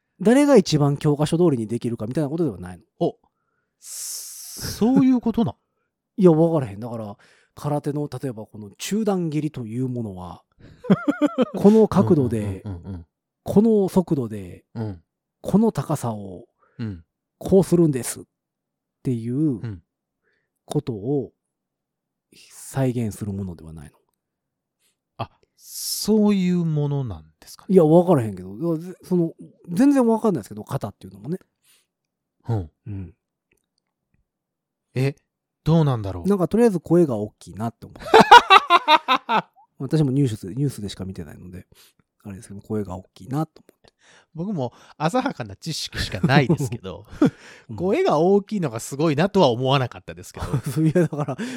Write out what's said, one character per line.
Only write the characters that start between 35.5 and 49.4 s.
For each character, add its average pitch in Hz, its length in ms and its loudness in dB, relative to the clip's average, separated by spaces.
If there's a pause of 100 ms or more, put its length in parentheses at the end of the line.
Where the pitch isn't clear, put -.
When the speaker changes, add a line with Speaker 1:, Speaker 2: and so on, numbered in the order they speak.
Speaker 2:
ど 160 180 4
う - 40 4
な 131 100 0
ん 110 60 -6
だ 98 100 -8
ろ 90 140 -10
う。 - 20 -2
Speaker 1:
な 202 60 4
ん 196 40 -2
か 175 100 0
と 208 100 0
り 240 60 6
あ - 20 8
え 226 40 6
ず 175 100 -2
声 170 260 4
が 123 100 -2
大 104 220 -6
き - 140 -20
い - 20 -18
な 107 140 -6
っ - 60 -12
て - 120 -20
思 - 80 -20
う。 - 40 -20
Speaker 2:
<laughs> 370 1800 4
Speaker 1:
私 151 260 0
も 131 60 0
ニ 139 120 2
ュ - 40 4
ー 110 100 -4
ス 95 120 -12
で、 87 60 -10
ニ 139 100 -2
ュ - 20 0
ー 127 40 -2
ス 107 120 -12
で 98 80 -8
し - 40 -14
か 95 120 -10
見 95 80 -10
て 90 100 -12
な 73 80 -20
い - 60 -20
の 90 120 -18
で。 92 160 -16 (580)
あ 104 60 -14
れ 98 60 -14
で 87 60 -18
す - 60 -20
け 101 60 -16
ど、 98 60 -16
声 107 240 -6
が 92 120 -12
大 92 80 -14 (100)
き - 100 -20
い - 40 -20
な 147 180 -4
と - 160 -20
思 - 140 -20
っ - 60 -20
て。 - 100 -20 (420)
Speaker 2:
僕 180 180 -8
も 131 200 -6 (240)
浅 175 240 -2
は 262 140 -4
か 120 100 -10
な 98 120 -14
知 - 160 -10
識 - 260 -10
し - 120 -6
か 98 100 -8
な 139 200 6
い 131 80 2
で 165 100 4
す 131 120 -4
け 117 80 -8
ど、 92 280 -14 (320)
Speaker 1:
<laughs> - 300 -20
う 120 60 -12
ん。 - 20 -12
Speaker 2:
声 202 260 0
が 180 160 2
大 196 240 4
き 214 140 -8
い 196 40 -4
の 151 100 -4
が 110 100 -8
す - 160 -12
ご 156 140 0
い 139 60 0
な 127 120 2
と 190 120 2